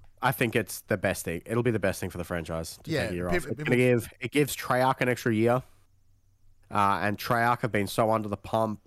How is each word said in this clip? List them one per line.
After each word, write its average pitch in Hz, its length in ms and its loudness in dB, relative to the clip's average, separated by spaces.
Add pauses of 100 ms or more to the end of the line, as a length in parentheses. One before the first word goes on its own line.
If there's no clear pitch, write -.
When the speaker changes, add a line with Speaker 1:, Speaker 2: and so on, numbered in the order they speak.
(220)
Speaker 1:
I 123 100 4
think 117 240 0
it's - 240 -2
the - 160 -2
best 92 300 -2
thing. 85 180 -4
It'll 117 180 0
be 123 80 2
the 110 80 2
best 95 220 0
thing 95 100 -6
for 87 80 -10
the 87 60 -4
franchise 82 580 -6
to - 80 -8
Speaker 2:
Yeah, 143 120 0
Speaker 1:
take 113 80 -4
a 92 40 -6
year 90 140 -4
Speaker 2:
peop-, 87 140 0
Speaker 1:
off. - 60 -10
It's 117 100 -8
Speaker 2:
people 151 80 -6
Speaker 1:
gonna 123 100 2
give, 123 320 4 (100)
it 127 140 -10
gives 143 240 2
Treyarch 127 460 0
an 123 60 0
extra 123 240 0
year, 120 300 2 (1080)
uh, 101 320 2
and 101 140 0
Treyarch 120 440 0
have 117 100 -2
been 101 160 0
so 110 240 2
under 107 200 0
the 101 80 -4
pump 110 480 -2